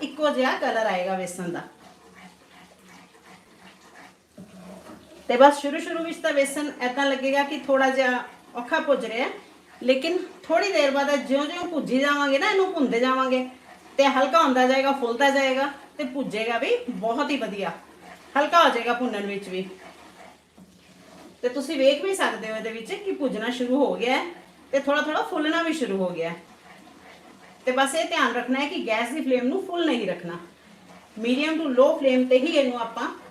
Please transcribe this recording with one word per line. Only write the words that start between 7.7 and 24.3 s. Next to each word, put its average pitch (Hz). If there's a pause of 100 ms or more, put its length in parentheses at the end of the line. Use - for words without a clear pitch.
ਜਿਹਾ 254 (320)
ਔਖਾ 247
ਭੁੱਜ 254
ਰਿਹਾ 226
ਹੈ, 392 (520)
ਲੇਕਿਨ 294 (240)
ਥੋੜੀ 370
ਦੇਰ 294
ਬਾਅਦ 285
ਜਿਉਂ-ਜਿਉਂ 294
ਭੁੱਜੀ 262
ਜਾਵਾਂਗੇ 285
ਨਾ, 403
ਇਹਨੂੰ 381
ਭੁੰਨਦੇ 233
ਜਾਵਾਂਗੇ, 254 (480)
ਤੇ 277
ਹਲਕਾ 277
ਹੁੰਦਾ 254
ਜਾਏਗਾ, 269
ਫੁੱਲਦਾ 254
ਜਾਏਗਾ, 269 (260)
ਤੇ 302
ਭੁੱਜੇਗਾ 233
ਵੀ 240 (120)
ਬਹੁਤ 233
ਹੀ 285
ਵਧੀਆ, 196 (680)
ਹਲਕਾ 320
ਹੋ 277
ਜਾਏਗਾ 233
ਭੁੰਨਣ 220
ਵਿੱਚ 196
ਵੀ। 185 (1700)
ਤੇ 247
ਤੁਸੀਂ 277
ਵੇਖ 285
ਵੀ 392
ਸਕਦੇ 220
ਹੋ 220
ਇਹਦੇ 220
ਵਿੱਚ 226
ਕਿ 403
ਭੁੱਜਣਾ 240
ਸ਼ੁਰੂ 254
ਹੋ 190
ਗਿਆ 247
ਹੈ, 349 (460)